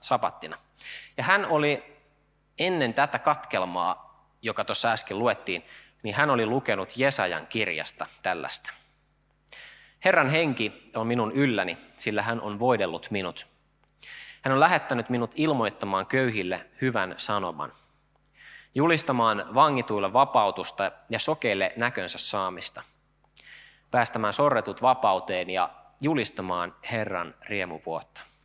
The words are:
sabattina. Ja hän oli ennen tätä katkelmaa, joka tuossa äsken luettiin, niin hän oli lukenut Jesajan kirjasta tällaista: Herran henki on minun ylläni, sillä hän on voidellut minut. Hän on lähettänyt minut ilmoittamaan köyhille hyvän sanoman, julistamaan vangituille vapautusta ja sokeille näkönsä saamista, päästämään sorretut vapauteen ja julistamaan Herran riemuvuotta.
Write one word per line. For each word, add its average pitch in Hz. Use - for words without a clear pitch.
sabattina. -
Ja 135
hän 190
oli 147
ennen 156
tätä 135
katkelmaa, 90
joka 110
tuossa 113
äsken 104
luettiin, 101
niin 104
hän 147
oli 120
lukenut 107
Jesajan 95
kirjasta 85
tällaista: 82
Herran 135
henki 139
on 113
minun 117
ylläni, 101
sillä 107
hän 113
on 104
voidellut 101
minut. 95
Hän 135
on 135
lähettänyt 147
minut 120
ilmoittamaan 107
köyhille 107
hyvän 113
sanoman, 87
julistamaan 123
vangituille 117
vapautusta 104
ja 113
sokeille 101
näkönsä 113
saamista, 92
päästämään 110
sorretut 123
vapauteen 92
ja 92
julistamaan 95
Herran 98
riemuvuotta. 87